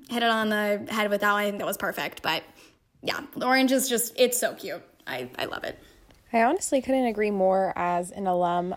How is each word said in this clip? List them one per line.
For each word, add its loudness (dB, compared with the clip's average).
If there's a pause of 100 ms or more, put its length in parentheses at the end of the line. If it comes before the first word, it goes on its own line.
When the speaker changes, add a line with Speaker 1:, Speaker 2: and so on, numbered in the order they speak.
Speaker 1:
hit -2
it 2
on 0
the 0
head 0
with 2
that 4
one. 2
I 0
think -2
that -4
was -2
perfect, -6
but -2 (600)
yeah, -4 (220)
Orange 4
is 2
just, -2
it's 4
so -2
cute. -10 (240)
I, -8
I -4
love -8
it. -8 (560)
Speaker 2:
I 4
honestly 2
couldn't 2
agree 0
more 4
as -2
an -4
alum. 0